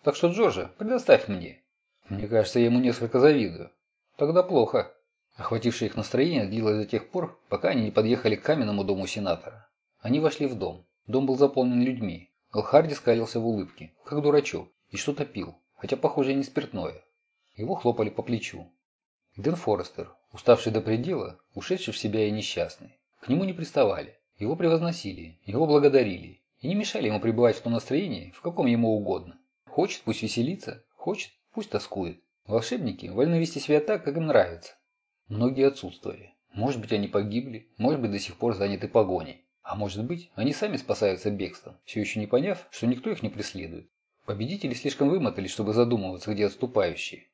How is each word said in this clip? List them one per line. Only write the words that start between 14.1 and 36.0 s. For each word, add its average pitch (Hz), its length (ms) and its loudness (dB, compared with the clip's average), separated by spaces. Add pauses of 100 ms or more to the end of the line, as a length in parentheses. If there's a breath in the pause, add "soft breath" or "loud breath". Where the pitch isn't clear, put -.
дурачок, 143 480 2 (220)
и - 60 -12
что-то 147 280 -4
пил, - 360 -10 (160)
хотя, - 200 -2
похоже, 135 380 0
не 139 80 0
спиртное. - 640 -6 (500)
Его 127 220 -6
хлопали 117 340 0
по - 140 -8
плечу. - 440 -6 (680)
Дэн 135 180 -2
Форестер, 92 580 -4 (200)
уставший 117 400 4
до 110 80 0
предела, 117 580 -4 (160)
ушедший 147 400 -6
в - 40 -10
себя 107 280 0
и 104 60 0
несчастный. - 680 -6 (220)
К - 80 -16
нему 170 160 2
не 190 80 -4
приставали, 147 680 0 (200)
его 117 160 -2
превозносили, 165 920 -2
его 123 200 0
благодарили 127 760 4 (180)
и 127 80 -8
не 180 60 -2
мешали 208 320 -2
ему 107 140 0
пребывать 117 360 4
в - 60 -14
том 120 100 -2
настроении, 120 600 -4
в - 100 -20
каком 170 240 -2
ему 117 280 4
угодно. 95 440 -4 (260)
Хочет, - 380 -2
пусть - 200 -4
веселится, 120 640 -6 (100)
хочет, - 380 -8 (220)
пусть 220 160 -8
тоскует. 95 500 -6 (240)
Волшебники 117 640 -4
вольны 139 340 2
вести 160 200 -4
себя 147 200 2
так, 190 240 -2
как 147 140 -4
им 160 80 -4
нравится. 90 480 0 (540)
Многие 131 380 2
отсутствовали. - 680 -6 (180)